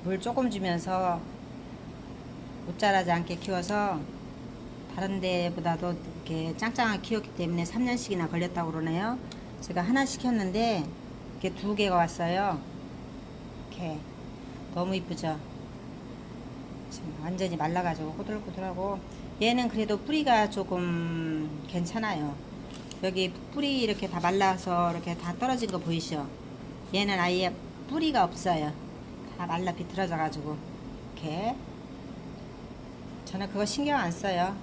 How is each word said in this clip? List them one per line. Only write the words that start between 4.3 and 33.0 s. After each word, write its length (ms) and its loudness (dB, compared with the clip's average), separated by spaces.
다른 240 0
데보다도 760 2
이렇게 400 -2
짱짱하게 440 2
키웠기 320 -2
때문에 320 0
삼 180 0
년씩이나 440 2
걸렸다고 440 0
그러네요. 460 0
제가 200 0
하나 240 6
시켰는데 800 4
이렇게 280 -2
두 140 0
개가 220 6
왔어요. 680 4
이렇게 280 -4
너무 200 2
이쁘죠? 440 -2
지금 320 -6
완전히 340 0
말라가지고 560 0
꼬들꼬들하고 840 -4
얘는 280 6
그래도 280 2
뿌리가 520 6
조금 1200 0
괜찮아요. 680 0
여기 280 2
뿌리 280 2
이렇게 280 2
다 100 -2
말라서 720 4
이렇게 240 -2
다 240 -2
떨어진 320 2
거 60 0
보이시죠? 500 0
얘는 240 4
아예 360 4
뿌리가 380 4
없어요. 480 0
다 80 -2
말라 260 0
비틀어져가지고 880 0
이렇게. 400 -2